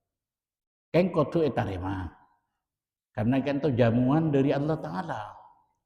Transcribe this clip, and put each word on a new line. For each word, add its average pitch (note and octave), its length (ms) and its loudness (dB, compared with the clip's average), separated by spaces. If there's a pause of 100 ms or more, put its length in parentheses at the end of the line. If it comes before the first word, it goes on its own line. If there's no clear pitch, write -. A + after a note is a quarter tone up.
(920)
Keng F3+ 160 4
kudu E3+ 320 0
etarema. G2 640 -2 (1120)
Karena B2 240 2
kan C#3 240 -2
itu D3 80 2
jamuan B2+ 560 4
dari C#3 240 2
Allah D3 240 -2
Ta'ala. D3+ 560 -10 (540)